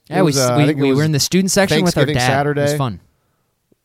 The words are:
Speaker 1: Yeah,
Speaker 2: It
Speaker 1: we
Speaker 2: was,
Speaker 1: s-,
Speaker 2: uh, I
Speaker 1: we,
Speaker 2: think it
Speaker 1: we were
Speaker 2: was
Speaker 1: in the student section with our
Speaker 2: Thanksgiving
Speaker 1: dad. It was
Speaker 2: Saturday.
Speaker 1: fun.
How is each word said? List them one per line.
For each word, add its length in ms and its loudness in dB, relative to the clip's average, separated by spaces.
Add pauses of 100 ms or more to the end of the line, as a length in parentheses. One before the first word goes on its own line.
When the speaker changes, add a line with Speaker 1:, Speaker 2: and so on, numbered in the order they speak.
Speaker 1:
Yeah, 80 -4
Speaker 2:
It 40 2
Speaker 1:
we 40 4
Speaker 2:
was, 120 0
Speaker 1:
s-, 120 2
Speaker 2:
uh, 40 0
I 40 0
Speaker 1:
we, 80 2
Speaker 2:
think 140 0
it 20 -4
Speaker 1:
we 80 2
were 80 0
Speaker 2:
was 80 2
Speaker 1:
in 80 0
the 60 0
student 320 0
section 320 0
with 140 -2
our 80 2
Speaker 2:
Thanksgiving 100 -2
Speaker 1:
dad. 300 0
It 40 -2 (120)
was 100 0
Speaker 2:
Saturday. 60 -2
Speaker 1:
fun. 220 -6 (840)